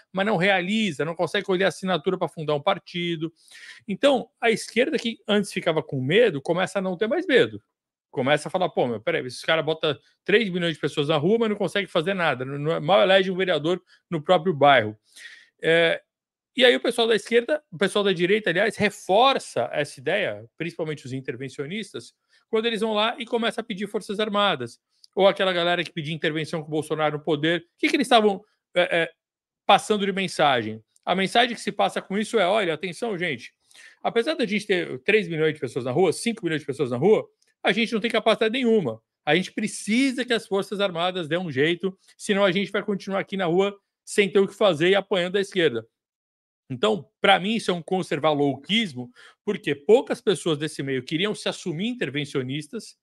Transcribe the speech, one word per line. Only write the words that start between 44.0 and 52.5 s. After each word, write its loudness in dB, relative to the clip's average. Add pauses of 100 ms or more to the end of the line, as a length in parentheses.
sem 2
ter 4
o 4
que -18
fazer 2
e 4
apanhando 0
da 0
esquerda." 0 (840)
Então, -2 (140)
pra 6
mim, -2
isso -4
é 2
um -6
conservalouquismo, -2 (340)
porque -4
poucas 2
pessoas 0
desse -8
meio -4
queriam -2
se -8
assumir -6
intervencionistas. -8